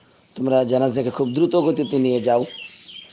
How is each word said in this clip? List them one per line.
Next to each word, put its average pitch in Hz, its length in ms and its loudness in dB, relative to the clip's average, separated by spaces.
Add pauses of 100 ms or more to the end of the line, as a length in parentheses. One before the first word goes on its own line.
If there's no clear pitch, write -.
(360)
তোমরা 131 280 2
জানাজাকে 127 480 0
খুব 127 220 -2
দ্রুত 170 220 2
গতিতে 143 440 0
নিয়ে 127 200 2
যাও। 120 260 2 (680)